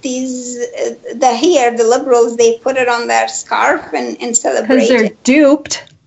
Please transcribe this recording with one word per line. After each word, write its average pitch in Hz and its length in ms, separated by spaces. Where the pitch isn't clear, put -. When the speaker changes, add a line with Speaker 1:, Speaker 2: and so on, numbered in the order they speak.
Speaker 1:
these, 254 560
uh, 240 360
the 240 180
here, 254 400
the 226 100
liberals, 240 520
they 226 220
put 269 180
it 254 140
on 233 180
their 226 180
scarf - 680
and, 247 260
and 233 160
celebrate 247 440
Speaker 2:
'Cause 226 100
they're 233 140
Speaker 1:
it. - 200
Speaker 2:
duped. 285 600